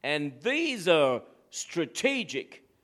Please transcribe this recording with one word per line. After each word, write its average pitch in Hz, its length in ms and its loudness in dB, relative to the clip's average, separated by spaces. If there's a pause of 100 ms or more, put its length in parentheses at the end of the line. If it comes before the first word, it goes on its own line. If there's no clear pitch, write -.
And 147 280 -2 (100)
these 262 460 -2
are 135 320 4 (280)
strategic - 1160 -4 (180)